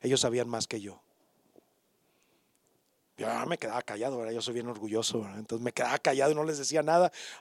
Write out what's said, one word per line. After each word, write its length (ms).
Ellos 200
sabían 280
más 180
que 140
yo. 220
Yo, 100
ah, 160
me 140
quedaba 240
callado, 340
¿verdad? 160
Yo 80
soy 140
bien 140
orgulloso, 520
¿verdad? 180
Entonces 240
me 100
quedaba 260
callado 340
y 20
no 100
les 120
decía 260
nada. 300